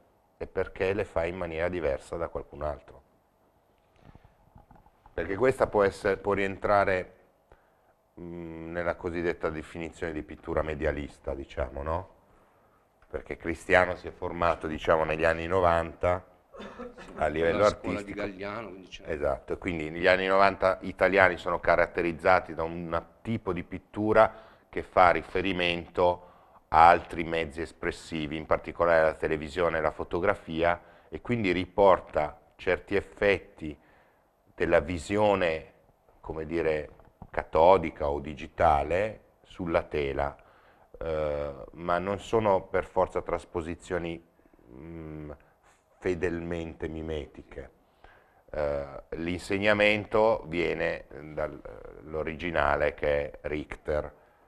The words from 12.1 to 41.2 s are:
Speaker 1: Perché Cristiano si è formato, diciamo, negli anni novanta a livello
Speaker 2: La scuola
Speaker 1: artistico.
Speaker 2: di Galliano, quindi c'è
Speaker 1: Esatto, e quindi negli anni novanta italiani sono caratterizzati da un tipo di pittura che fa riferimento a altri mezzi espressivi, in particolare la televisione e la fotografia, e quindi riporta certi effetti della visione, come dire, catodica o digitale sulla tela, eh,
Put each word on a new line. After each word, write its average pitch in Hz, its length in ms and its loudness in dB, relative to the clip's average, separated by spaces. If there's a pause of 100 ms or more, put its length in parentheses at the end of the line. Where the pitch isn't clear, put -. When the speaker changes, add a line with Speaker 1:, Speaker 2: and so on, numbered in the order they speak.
Speaker 1:
Perché 69 280 -10
Cristiano 90 600 2
si - 100 -14
è 80 40 -10
formato, 85 560 -2
diciamo, 80 380 2
negli 78 200 0
anni 82 220 2
novanta 87 800 0 (920)
a 80 100 -2
livello 82 340 0
Speaker 2:
La 104 100 6
scuola 104 280 -4
Speaker 1:
artistico. 101 260 -10
Speaker 2:
di 104 80 -8
Galliano, 101 360 -10
quindi 90 200 -18
c'è - 220 -12
Speaker 1:
Esatto, 71 440 -4
e - 40 -6
quindi 80 320 -4
negli 85 160 -2
anni 92 200 4
novanta 95 560 4
italiani 92 540 6
sono 87 240 -4
caratterizzati 85 960 2
da 82 100 -4
un 82 380 -4 (200)
tipo 110 300 -4
di 87 120 -6
pittura 107 840 2 (220)
che 85 140 -6
fa 90 280 6
riferimento 87 1160 0 (420)
a 82 220 10
altri 85 340 2
mezzi 82 380 -4
espressivi, 78 760 -6
in 80 80 -8
particolare 85 580 2
la 78 120 4
televisione 80 640 -2
e - 20 -2
la 78 100 0
fotografia, 85 880 -2 (280)
e 80 140 -12
quindi 113 300 0
riporta 87 840 2 (180)
certi - 380 -2
effetti 90 840 -2 (800)
della 85 260 4
visione, 90 920 0 (480)
come 80 240 -8
dire, 78 460 -2 (400)
catodica 82 800 4
o 73 100 -2
digitale 78 1000 0 (240)
sulla 85 400 -2
tela, 71 520 -4 (600)
eh, 76 560 -4 (180)